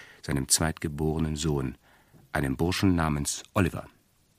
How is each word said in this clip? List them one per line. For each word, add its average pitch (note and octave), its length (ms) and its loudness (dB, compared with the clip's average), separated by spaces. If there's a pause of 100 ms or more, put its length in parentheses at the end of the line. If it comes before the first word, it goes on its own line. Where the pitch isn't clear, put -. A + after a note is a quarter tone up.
(200)
seinem C#2 280 -2
zweitgeborenen D#2 840 0
Sohn, D2 440 -2 (520)
einem C#2 280 -2
Burschen F#2 360 2
namens D#2 480 0 (120)
Oliver. - 340 0 (500)